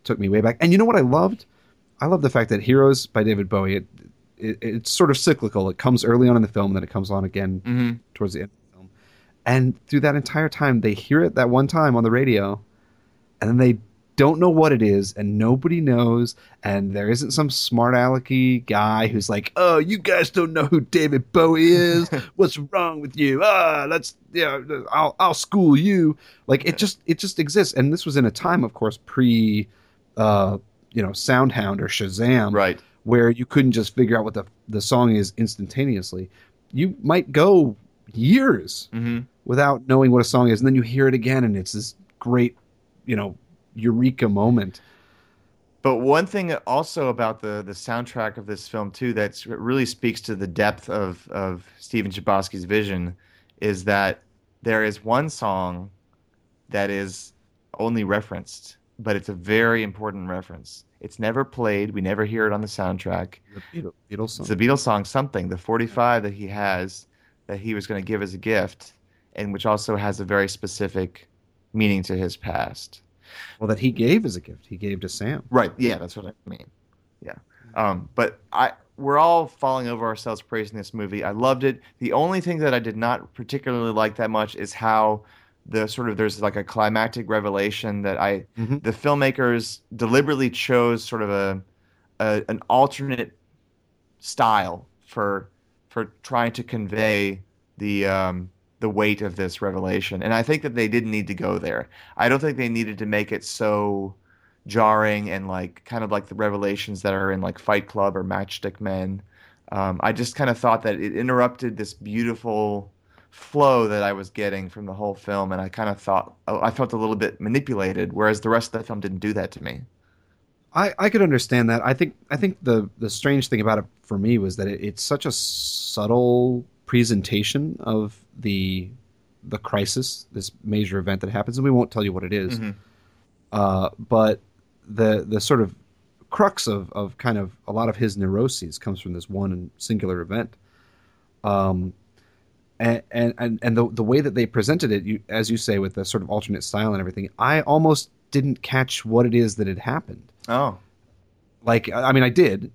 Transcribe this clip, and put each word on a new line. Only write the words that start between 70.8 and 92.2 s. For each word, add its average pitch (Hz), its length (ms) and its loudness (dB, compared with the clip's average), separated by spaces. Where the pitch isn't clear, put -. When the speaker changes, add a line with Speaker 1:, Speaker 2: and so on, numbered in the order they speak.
Speaker 2:
meaning 104 300 0
to 95 120 -6
his 92 220 -4
past. - 640 -8
Speaker 1:
Well, 110 80 -4
that 104 120 0
he 127 120 2
gave 131 340 2
as 107 100 -6
a 87 60 -12
gift. - 260 -20
He 92 100 -16
gave 98 220 -6
to 92 100 -10
Sam. 127 400 -8
Speaker 2:
Right. 120 280 4
Yeah, 117 200 0
that's 87 180 -12
what 98 120 -14
I - 220 -20
mean. - 180 -18
Yeah. - 80 -14
Um, 101 400 -2
but - 260 -2
I, 120 200 0
we're 139 200 0
all 165 300 4
falling 131 400 -4
over 117 180 -6
ourselves 110 380 -6
praising 110 340 -8
this 98 160 -14
movie. 104 300 -8
I 95 80 -4
loved 123 320 0
it. 135 180 -2
The 123 160 -4
only 175 280 0
thing 175 180 -4
that 143 160 0
I 123 40 0
did 110 160 -8
not 117 380 -4
particularly 120 580 -6
like 107 260 0
that 110 120 -2
much 107 260 -2
is 101 160 -10
how 110 520 0
the 110 220 -2
sort 117 220 -6
of, 104 80 -4
there's, 101 240 -2
like, 101 160 -2
a 101 60 -6
climactic 110 640 -2
revelation 104 760 -2
that 98 160 -2
I, 101 260 -2
Speaker 1:
Mm-hmm. 117 220 -4
Speaker 2:
the 117 120 -4
filmmakers 131 880 -2
deliberately 131 560 0
chose 120 520 0
sort 113 200 -8
of 104 80 -4
a, 98 300 -4
a, 107 300 0